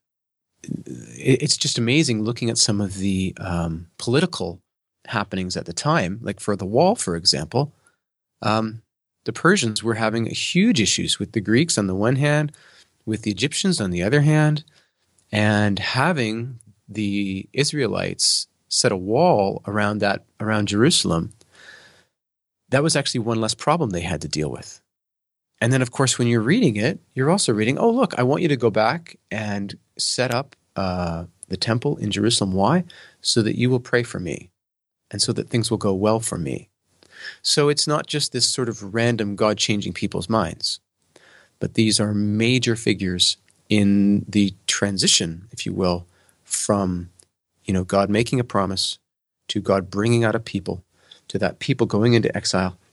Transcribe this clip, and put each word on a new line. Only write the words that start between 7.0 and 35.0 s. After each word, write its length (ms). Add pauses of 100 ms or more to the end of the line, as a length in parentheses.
example, 580 (680)
um, 400 (420)
the 100
Persians 500
were 120
having 320
huge 520
issues 380
with 140
the 100
Greeks 360
on 100
the 80
one 220
hand, 340 (540)
with 180
the 80
Egyptians 500
on 80
the 140
other 180
hand, 420 (680)
and 480
having 800 (280)
the 640
Israelites 920 (200)
set 240
a 60
wall 680
around 340
that, 260 (140)
around 280
Jerusalem, 680 (1400)
that 140
was 120
actually 260
one 180
less 140
problem 380
they 100
had 200
to 60
deal 240
with. 300 (800)
And 100
then, 100
of 100
course, 280
when 80
you're 140
reading 340
it, 240 (140)
you're 180
also 220
reading, 240
"Oh, 120
look, 300
I 40
want 180
you 80
to 80
go 120
back 480 (140)
and 460 (200)
set 360
up, 220 (200)
uh, 500 (220)
the 100
temple 400
in 140
Jerusalem. 400
Why? 320 (380)
So 200
that 160
you 120
will 100
pray 240
for 160
me 300 (600)